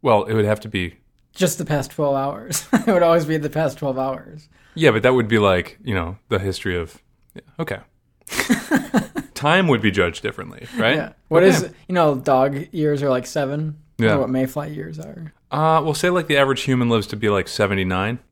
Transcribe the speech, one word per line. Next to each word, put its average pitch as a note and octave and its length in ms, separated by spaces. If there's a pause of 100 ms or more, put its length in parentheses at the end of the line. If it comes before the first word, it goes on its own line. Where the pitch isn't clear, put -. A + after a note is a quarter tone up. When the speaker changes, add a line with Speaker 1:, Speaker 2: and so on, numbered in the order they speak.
Speaker 1:
Well, A2 220
it A2 120
would G#2+ 100
have G#2 160
to A2 80
be F#2 260 (400)
Speaker 2:
just F3+ 220
the C4 80
past - 260
twelve C#3+ 240
hours. C#3 540
<laughs> - 40 (140)
It A3 60
would F3 100
always E3 220
be D#3 100
the D3+ 140
past D3+ 280
twelve C3+ 220
hours. C3 480 (280)
Speaker 1:
Yeah, D#3+ 160
but G#2+ 120
that B2 120
would A#2+ 120
be A2 120
like, F#2+ 440
you A2+ 100
know, F2+ 240 (120)
the G#2 100
history F#2+ 380
of, E2 240 (340)
yeah, - 60 (180)
okay. D3+ 200 (500)
<laughs> - 1040
Time F3 340
would B2 140
be G#2+ 100
judged F2+ 320
differently, G#2+ 440 (100)
right? C#3 180
Speaker 2:
Yeah. - 160 (160)
What E3 160
Speaker 1:
Okay. F#3+ 60
Speaker 2:
is, E3+ 140 (260)
you F#3 60
know, D#3 200
dog C#3 560
years D3 320
are C#3+ 60
like B2+ 160
seven. D3+ 520 (220)
I A#2+ 40
Speaker 1:
Yeah. A2 140
Speaker 2:
wonder C#3 40
what B2 80
mayfly C3 440
years D#3 260
are. D#3 340 (180)
Speaker 1:
Uh, D#3+ 320
well, D#3 100
say, F3 160
like, F3+ 180
the C#3+ 100
average C#3 240
human B2+ 280
lives A2 180
to - 80
be, G#2+ 140
like, G2 180
seventy-nine, G2 680 (140)